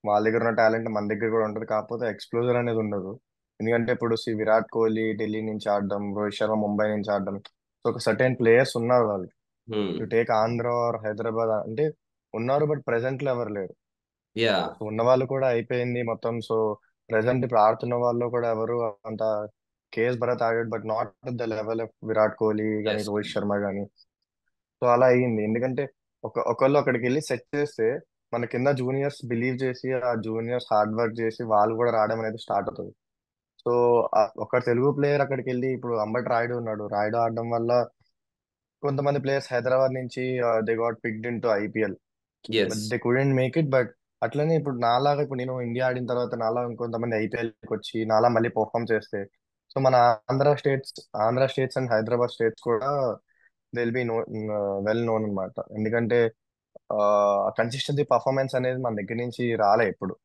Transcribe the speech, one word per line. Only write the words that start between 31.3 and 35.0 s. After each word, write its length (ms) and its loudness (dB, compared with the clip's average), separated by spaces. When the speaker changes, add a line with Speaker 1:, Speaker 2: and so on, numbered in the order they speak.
Speaker 1:
వాళ్ళు 320 4
కూడా 160 2
రావడం 300 0
అనేది 180 -6
స్టార్ట్ 300 -4
అవుతుంది. 260 -10
So, 40 2
ఆ, 240 4
ఒక 180 -2
తెలుగు 340 2
ప్లేయర్ 300 0